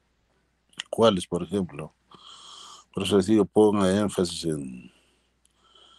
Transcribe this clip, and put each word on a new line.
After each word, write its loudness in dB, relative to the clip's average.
¿Cuáles, 0
por -6
ejemplo? -8
Por -4
eso 2
les 2
digo, 4
ponga 4
énfasis -2
en, -8